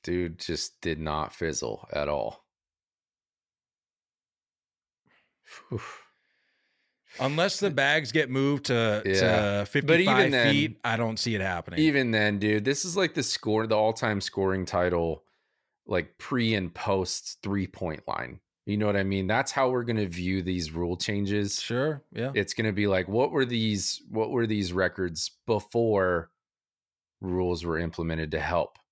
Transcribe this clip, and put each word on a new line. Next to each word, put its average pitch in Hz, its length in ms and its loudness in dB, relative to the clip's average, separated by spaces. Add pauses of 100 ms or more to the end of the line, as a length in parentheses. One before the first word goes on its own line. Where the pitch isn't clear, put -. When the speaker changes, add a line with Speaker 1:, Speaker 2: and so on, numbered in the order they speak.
Speaker 1:
Dude 87 340 -2
just - 440 -6
did 80 180 -4
not 76 340 -4
fizzle 69 600 -6
at 73 160 -2
all. 64 360 -4 (3250)
Whew. 110 100 -6 (1400)
Speaker 2:
Unless 156 400 0
the 196 100 0
bags 143 420 0
get 147 180 2
moved 139 360 0
to, 113 400 2
Speaker 1:
Yeah. 101 600 4
Speaker 2:
to 143 160 0
Speaker 1:
But 160 180 4
even 185 60 4
Speaker 2:
fifty-five 135 260 6
Speaker 1:
then, 117 200 4
Speaker 2:
feet, 143 320 0
I 113 140 0
don't 113 200 -2
see 113 180 -2
it 98 60 -2
happening. 92 380 -4
Speaker 1:
even 139 320 4
then, 104 280 4
dude, 107 260 2
this 143 200 0
is, 175 120 -4
like, 185 160 0
the 139 100 -2
score, 110 440 0
the 110 80 2
all-time 110 440 2
scoring 95 460 0
title, 87 580 0 (640)
like, - 320 -4
pre 113 380 0
and 90 180 -2
post - 680 -2
three-point 98 640 -4
line. - 320 -8 (260)
You 104 120 -2
know 107 80 2
what 101 100 2
I 98 80 2
mean? 98 240 0
That's 117 240 0
how 131 180 2
we're 123 140 0
gonna 110 240 -2
view 90 340 -2
these 87 300 -4
rule 87 260 -2
changes. 101 640 -2
Speaker 2:
Sure, 135 400 -2 (120)
yeah. 123 200 -6
Speaker 1:
It's 98 200 -2
gonna 110 200 0
be 104 140 2
like, 92 200 2
what 113 240 2
were 135 140 2
these, 110 640 -2
what 110 220 -2
were 117 160 2
these 101 260 -2
records 90 580 -2 (140)
before 98 840 2 (880)
rules 90 440 -2
were 82 120 -2
implemented 82 540 -2
to 78 80 -2
help? 80 400 -2 (120)